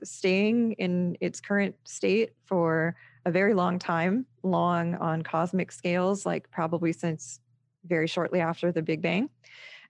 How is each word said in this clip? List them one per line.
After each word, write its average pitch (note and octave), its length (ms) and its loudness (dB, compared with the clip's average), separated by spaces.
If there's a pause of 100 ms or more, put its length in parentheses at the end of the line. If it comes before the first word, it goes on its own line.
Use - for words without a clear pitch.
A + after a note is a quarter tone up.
staying G#3+ 720 2
in F3+ 460 0
its F3 220 -4
current G3+ 420 0
state G3+ 480 0 (140)
for E3 500 2 (300)
a F3+ 60 0
very G3 220 4
long F3+ 260 2
time, F#3 460 0 (180)
long F3 520 2
on D#3+ 280 -2
cosmic F3 500 -2
scales, F3+ 520 -2
like, F3 260 -4
probably E3 420 -2
since - 460 -6 (460)
very E3 220 0
shortly F3 320 -2
after E3 320 0
the E3+ 100 -2
Big D#3+ 200 -2
Bang. F3 280 0 (600)